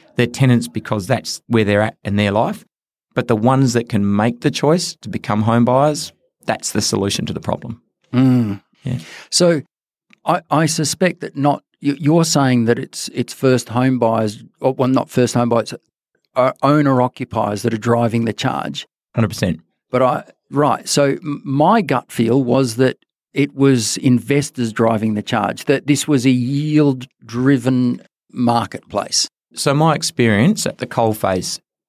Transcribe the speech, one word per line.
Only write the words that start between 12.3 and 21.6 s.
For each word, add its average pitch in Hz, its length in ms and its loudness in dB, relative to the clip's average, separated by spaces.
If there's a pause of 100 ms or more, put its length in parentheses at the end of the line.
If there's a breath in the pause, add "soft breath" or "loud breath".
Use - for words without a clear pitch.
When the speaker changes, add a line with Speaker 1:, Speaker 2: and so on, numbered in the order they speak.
Speaker 2:
that 117 140 2
it's, - 300 -12
it's - 240 -6
first 127 360 0
home 127 300 0
buyers, 113 440 -2 (160)
or, 131 140 0
well, 131 160 0
not 131 220 0
first 123 240 0
home 120 140 2
buyers, 117 240 0 (640)
uh, 127 180 2 (100)
owner 139 380 4
occupiers 110 600 -4
that 113 100 0
are 113 40 -2
driving 117 480 0
the 110 80 -2
charge. - 540 -6 (260)
Speaker 1:
Hundred 110 160 2
percent. 90 300 -4 (320)
Speaker 2:
But 127 100 0
I, 131 220 0 (280)
right. 139 360 -2
So - 160 2 (180)
m-, 143 240 -8
my 156 360 2